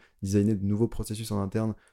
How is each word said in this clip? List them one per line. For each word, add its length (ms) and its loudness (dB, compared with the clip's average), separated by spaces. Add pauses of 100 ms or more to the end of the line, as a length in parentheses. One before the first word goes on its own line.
(240)
designer 320 4
de 100 -4
nouveaux 220 2
processus 440 -6
en 80 0
interne 360 -2 (180)